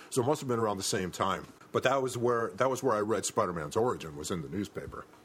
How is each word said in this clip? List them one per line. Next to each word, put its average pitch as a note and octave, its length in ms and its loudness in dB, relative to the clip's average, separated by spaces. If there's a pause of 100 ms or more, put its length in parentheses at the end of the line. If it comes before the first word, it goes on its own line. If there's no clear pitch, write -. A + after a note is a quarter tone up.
so C3 120 0
it A#2 60 4
must D3+ 140 2
have C3+ 80 -6
been A#2+ 100 2
around G#2+ 160 2
the G2 80 -6
same F#2+ 260 0
time. F#2+ 360 0 (260)
But A#2 120 0
that C3+ 180 4
was A#2+ 160 -4
where, A#2 400 2
that B2+ 120 4
was B2 140 -2
where A#2+ 120 4
I G#2 40 2
read G#2 260 2
Spider-Man's E2+ 520 0
origin, E2 400 0
was D#2 120 -6
in F2+ 120 -2
the C#2 80 -8
newspaper. F#2+ 560 -6 (200)